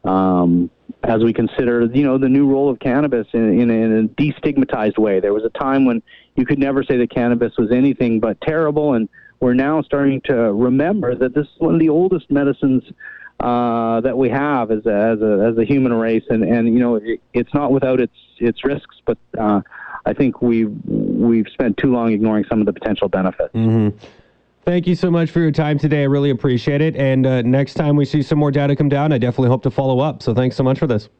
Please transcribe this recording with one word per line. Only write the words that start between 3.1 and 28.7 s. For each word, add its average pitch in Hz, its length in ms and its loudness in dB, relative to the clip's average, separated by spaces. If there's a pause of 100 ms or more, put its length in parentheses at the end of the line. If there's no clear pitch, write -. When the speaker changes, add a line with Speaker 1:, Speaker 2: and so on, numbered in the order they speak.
Speaker 1:
in, 113 260 2
in, 120 120 2
in 110 340 2
a - 40 -4
destigmatized 131 880 -2
way. 101 200 2
There 101 140 0
was 110 120 -2
a - 120 -4
time 135 280 0
when 117 180 0 (320)
you 131 100 0
could 139 140 0
never 135 240 0
say 135 140 -2
that 120 120 0
cannabis 120 480 0
was 113 140 0
anything 123 480 2
but 107 220 -2
terrible, 151 520 0
and 110 160 0 (300)
we're 123 160 2
now 147 260 0
starting 139 440 0
to 117 280 0
remember 127 600 0
that 123 180 -2
this 147 140 -2
is - 100 -20
one 165 160 0
of 165 60 2
the 160 100 4
oldest 175 400 0
medicines, 139 540 0 (580)
uh, 117 580 0
that 120 180 -2
we 131 120 0
have 135 420 -2
as 107 140 -2
a, 110 80 0
as 107 280 0
a, 107 300 2
as 113 60 -2
a 113 80 2
human 131 260 0
race, 113 380 0
and, 113 120 0
and, 113 320 2
you 123 60 4
know, 120 160 2
it, 110 240 -4 (140)
it's 120 200 -4
not 143 160 0
without 131 300 2
its, 120 140 -2 (260)
its 117 240 -2
risks, - 320 -6 (100)
but, 110 120 -2 (200)
uh, 104 220 0 (460)
I 107 80 -2
think 131 280 -2
we've, 113 300 0 (140)
we've 107 680 0
spent 117 240 -2
too 135 160 0
long 117 220 0
ignoring 107 360 0
some 110 120 0
of 104 40 0
the 101 60 0
potential 98 380 -4
benefits. 92 440 -4
Speaker 2:
Mm-hmm. 110 440 0 (680)
Thank 175 240 0
you 180 80 2
so 180 160 -2
much 165 200 0
for 170 100 0
your 160 100 2
time 151 260 0
today. 147 260 0
I - 20 0
really 143 240 2
appreciate 135 500 0
it. 160 160 0
And, 131 320 2
uh, 127 140 0
next 135 320 0
time 147 240 0
we 143 80 2
see 147 160 -2
some 147 180 0
more 147 120 0
data 143 220 0